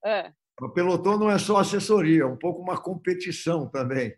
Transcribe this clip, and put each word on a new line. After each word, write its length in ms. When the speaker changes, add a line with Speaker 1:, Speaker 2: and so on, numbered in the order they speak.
Speaker 1:
Ah. 260
Speaker 2:
O 80
pelotão 480
não 140
é 80
só 180
assessoria, 680
é 20
um 100
pouco 240
uma 180
competição 920
também 480